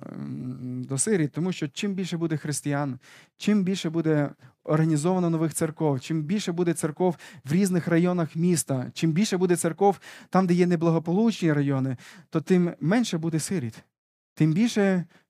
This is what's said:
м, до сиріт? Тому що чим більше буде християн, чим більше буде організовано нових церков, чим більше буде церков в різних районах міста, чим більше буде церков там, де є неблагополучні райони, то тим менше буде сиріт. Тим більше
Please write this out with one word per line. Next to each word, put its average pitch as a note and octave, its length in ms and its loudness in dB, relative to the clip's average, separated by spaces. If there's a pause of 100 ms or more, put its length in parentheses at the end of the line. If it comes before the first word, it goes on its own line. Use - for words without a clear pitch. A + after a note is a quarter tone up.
(120)
м, B2+ 760 -10
до C3+ 100 -2
сиріт? E3+ 340 0
Тому F3 200 -2
що D#3 160 -6
чим G3+ 260 -6
більше F3+ 220 -4
буде D#3+ 200 -2
християн, C#3+ 640 -4 (380)
чим G#3 260 2
більше F3+ 280 -2
буде D#3 400 0 (340)
організовано D#3+ 680 2
нових D#3+ 240 0
церков, D#3 460 -2
чим D#3+ 220 -2
більше F#3 300 -4
буде E3+ 220 0
церков E3 420 0 (280)
в C3+ 80 -6
різних F#3 360 0
районах E3+ 480 2
міста, D#3+ 580 0
чим E3 180 0
більше G3 240 0
буде F3+ 200 2
церков F3 440 2 (300)
там, F#3+ 160 4
де F3 80 2
є F3+ 120 4
неблагополучні E3+ 840 2
райони, C3+ 440 0 (340)
то E3 100 -2
тим F3 400 2
менше G3 380 0
буде D#3+ 220 -2
сиріт. B2 440 -6 (500)
Тим D#3 180 2
більше G3 520 2 (260)